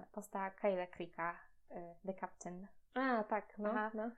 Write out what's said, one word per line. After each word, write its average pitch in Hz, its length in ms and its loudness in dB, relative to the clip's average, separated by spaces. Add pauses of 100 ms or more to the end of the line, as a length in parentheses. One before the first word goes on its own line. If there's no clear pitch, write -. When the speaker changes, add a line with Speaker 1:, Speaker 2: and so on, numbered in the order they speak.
(120)
Speaker 1:
posta 196 400 -4
Kyla 185 360 2
Cricka, 170 480 -4 (360)
e, 175 240 -8 (100)
The 190 80 -2
Captain. 185 540 -8 (260)
Speaker 2:
A, 247 300 6
tak, 208 360 0
no, 208 100 4
Speaker 1:
Aha. 214 240 2
Speaker 2:
no. 220 240 0